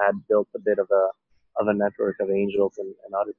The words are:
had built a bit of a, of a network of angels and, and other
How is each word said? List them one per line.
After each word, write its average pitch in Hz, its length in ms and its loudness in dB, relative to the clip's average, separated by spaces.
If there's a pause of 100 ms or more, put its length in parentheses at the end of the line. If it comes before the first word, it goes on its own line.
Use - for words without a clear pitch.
had 101 100 2 (140)
built 104 260 2
a - 40 -8
bit 101 200 0
of 95 120 0
a, 95 160 4 (520)
of 107 80 0
a 107 60 2
network 101 480 -2
of 98 80 -2
angels 98 480 0
and, 95 160 -10 (100)
and 104 120 -12
other 104 240 -2